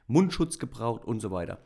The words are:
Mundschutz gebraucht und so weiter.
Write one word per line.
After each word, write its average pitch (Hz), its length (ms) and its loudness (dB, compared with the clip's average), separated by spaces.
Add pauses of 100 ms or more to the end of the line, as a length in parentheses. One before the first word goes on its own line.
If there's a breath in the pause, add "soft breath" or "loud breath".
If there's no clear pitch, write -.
Mundschutz 175 520 4
gebraucht 117 460 -4
und 110 140 -2
so 101 120 -4
weiter. 90 340 -6